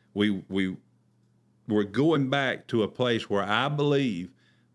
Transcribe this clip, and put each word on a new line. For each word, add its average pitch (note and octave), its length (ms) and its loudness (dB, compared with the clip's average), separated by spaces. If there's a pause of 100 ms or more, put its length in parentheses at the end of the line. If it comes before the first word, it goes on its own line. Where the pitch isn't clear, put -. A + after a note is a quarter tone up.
(140)
We, G2+ 340 0
we, F#2+ 300 -2 (920)
we're G#2 160 2
going C3+ 460 2
back C3+ 380 -2
to A2+ 160 0
a F#2+ 40 0
place A#2+ 400 -2
where G2+ 160 0
I A2 260 0
believe C#3+ 600 0 (460)